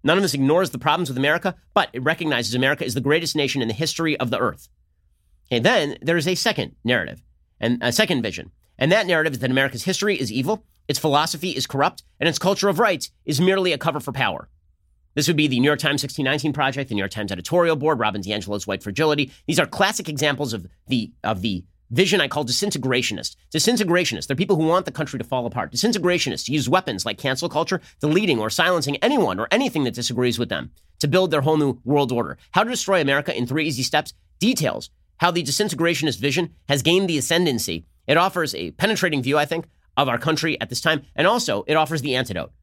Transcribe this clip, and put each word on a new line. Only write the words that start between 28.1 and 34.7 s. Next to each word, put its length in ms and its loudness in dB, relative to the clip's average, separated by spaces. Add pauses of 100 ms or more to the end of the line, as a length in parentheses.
or 80 -2
silencing 480 0
anyone 420 2
or 120 -2
anything 340 0
that 80 -2
disagrees 460 -2
with 100 -2
them 220 -6 (300)
to 80 0
build 220 4
their 120 2
whole 160 4
new 260 2
world 260 2
order. 280 -2 (140)
How 120 4
to 60 -4
Destroy 320 2
America 340 0
in 100 -2
Three 200 -2
Easy 160 -2
Steps 320 -2 (240)
details 500 0 (300)